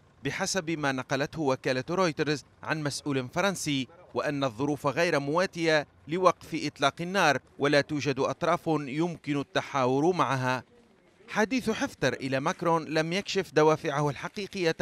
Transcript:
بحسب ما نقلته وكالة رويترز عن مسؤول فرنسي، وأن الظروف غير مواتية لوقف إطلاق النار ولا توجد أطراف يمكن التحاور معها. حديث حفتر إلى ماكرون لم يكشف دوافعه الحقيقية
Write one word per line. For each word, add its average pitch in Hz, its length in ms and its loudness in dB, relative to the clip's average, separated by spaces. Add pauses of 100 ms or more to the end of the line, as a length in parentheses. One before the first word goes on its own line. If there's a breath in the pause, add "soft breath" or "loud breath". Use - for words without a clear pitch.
(240)
بحسب 175 460 -4
ما 147 220 -2
نقلته 135 500 -4
وكالة 131 480 0
رويترز 156 540 0 (200)
عن 151 200 -4
مسؤول 135 460 -4
فرنسي، 156 580 -2 (260)
وأن 139 300 -2
الظروف 139 440 -2
غير 156 320 2
مواتية 156 680 0 (200)
لوقف 175 420 2 (160)
إطلاق 139 360 -2
النار 175 380 2 (200)
ولا 143 220 4
توجد 139 380 -2
أطراف 165 480 0
يمكن 147 720 -2
التحاور 139 720 2
معها. 127 500 0 (640)
حديث 214 420 0
حفتر 214 440 -2
إلى 135 260 -2
ماكرون 165 460 0
لم 160 280 0
يكشف 190 400 -4
دوافعه 151 560 4
الحقيقية 175 720 -4